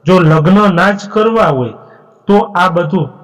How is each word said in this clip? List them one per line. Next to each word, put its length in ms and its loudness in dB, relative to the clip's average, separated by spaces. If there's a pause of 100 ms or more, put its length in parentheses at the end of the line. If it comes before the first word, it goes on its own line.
જો 140 4
લગ્ન 540 2
ના 160 0
જ 180 -6
કરવા 360 0
હોય, 240 -2 (580)
તો 120 4
આ 300 0
બધું 400 -2 (160)